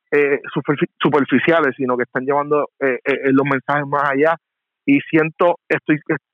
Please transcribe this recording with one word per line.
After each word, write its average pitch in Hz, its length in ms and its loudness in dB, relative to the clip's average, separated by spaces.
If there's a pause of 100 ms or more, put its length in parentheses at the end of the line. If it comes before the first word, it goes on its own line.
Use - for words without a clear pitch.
(100)
eh, 143 300 2 (120)
superfi-, - 380 -2 (100)
superficiales, 143 760 2
sino 127 200 -2
que 123 60 -2
están 127 220 -6
llevando, 143 440 -2 (120)
eh, 131 240 0
eh, 135 80 0
eh, 135 200 0
los 135 120 4
mensajes 143 420 -2
más 143 240 -2
allá. 151 260 2 (480)
Y 143 140 2 (100)
siento, 160 600 0
estoy, 151 320 -2 (340)